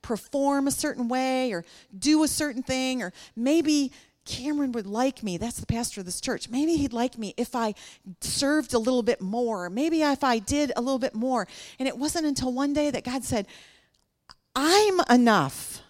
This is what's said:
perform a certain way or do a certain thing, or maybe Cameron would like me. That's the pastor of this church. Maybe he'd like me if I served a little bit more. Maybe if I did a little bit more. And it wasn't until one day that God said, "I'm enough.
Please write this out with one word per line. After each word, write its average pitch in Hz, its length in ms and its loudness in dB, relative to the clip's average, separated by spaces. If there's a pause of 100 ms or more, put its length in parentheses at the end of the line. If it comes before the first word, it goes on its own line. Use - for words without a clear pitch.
perform 277 640 0
a - 20 2
certain 254 380 -4
way 254 440 0
or 170 120 -6 (340)
do 302 240 4
a 302 60 4
certain 269 340 -2
thing, 262 400 -2
or 180 100 -6 (220)
maybe 285 580 2 (320)
Cameron 277 480 -2
would 226 140 -4
like 240 360 -2
me. 185 160 -4
That's 226 200 -6
the - 80 -12
pastor 233 360 -4
of - 20 -10
this 175 160 -8
church. - 280 -6
Maybe 302 280 0
he'd 277 160 0
like 240 260 -2
me 208 180 -6
if 240 200 -4
I 220 180 -2 (460)
served 285 540 0
a 240 40 4
little 247 240 2
bit 233 180 0
more. 202 500 -2
Maybe 311 320 0
if 285 200 2
I 247 160 4
did 277 380 0
a 247 60 -2
little 262 160 0
bit 240 160 -4
more. 233 340 -2 (300)
And 262 100 -2
it - 80 -4
wasn't 302 300 -2
until 254 260 -2
one 277 200 0
day 294 180 2
that - 140 -6
God 247 200 -6
said, 208 220 -2 (1080)
"I'm 370 460 4 (100)
enough. 226 800 4